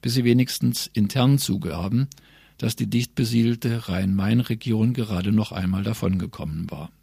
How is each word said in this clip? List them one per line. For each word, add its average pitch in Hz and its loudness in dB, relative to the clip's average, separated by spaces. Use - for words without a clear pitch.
bis 117 -2
sie 127 2
wenigstens 123 2
intern 131 2
zugaben, 98 -2
dass 113 -2
die 113 -4
dicht 117 -2
besiedelte 117 0
Rhein-Main-Region 107 0
gerade 104 -2
noch 107 2
einmal 95 -2
davongekommen 87 -4
war. 76 -12